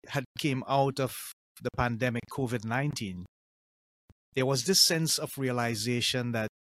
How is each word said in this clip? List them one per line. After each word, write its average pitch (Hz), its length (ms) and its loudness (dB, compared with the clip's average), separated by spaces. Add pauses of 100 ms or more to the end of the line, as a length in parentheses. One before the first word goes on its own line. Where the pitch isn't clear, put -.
had 135 160 -2 (120)
came 135 300 0
out 135 320 4
of 127 160 -2 (460)
the 120 160 -2
pandemic 120 520 0
covid 120 360 -4
nineteen, 113 600 -4 (1080)
there 131 100 2
was 131 200 0
this 185 180 6
sense 160 340 2
of 147 200 -6
realization 120 960 0
that 110 160 -2 (120)